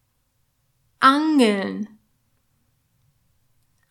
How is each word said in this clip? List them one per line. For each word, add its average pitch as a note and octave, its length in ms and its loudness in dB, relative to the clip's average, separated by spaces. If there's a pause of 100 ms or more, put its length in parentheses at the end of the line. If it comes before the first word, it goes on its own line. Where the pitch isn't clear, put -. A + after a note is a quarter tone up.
(1000)
Angeln. A#3 1000 0 (1900)